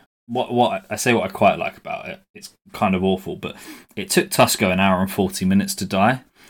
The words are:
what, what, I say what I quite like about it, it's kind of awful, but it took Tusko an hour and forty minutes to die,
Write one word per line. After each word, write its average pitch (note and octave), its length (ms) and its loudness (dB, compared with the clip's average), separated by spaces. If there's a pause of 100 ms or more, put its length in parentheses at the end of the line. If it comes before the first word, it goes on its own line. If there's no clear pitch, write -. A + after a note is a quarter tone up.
(320)
what, B2 220 -4
what, A2 380 0
I G#2+ 40 -6
say A#2+ 160 0
what A2 120 2
I F#2+ 60 -4
quite F2+ 280 2
like - 180 -6
about - 320 -12
it, - 140 -14 (140)
it's - 180 -20 (180)
kind G2 220 0
of F2+ 100 0
awful, F#2+ 320 -2
but - 200 -12 (400)
it - 160 -8
took - 180 0
Tusko A#2 420 2
an F2+ 80 2
hour F#2+ 220 4
and F#2+ 100 -2
forty F#2+ 320 -2
minutes - 300 2
to F#3+ 140 -8
die, C3 340 0 (280)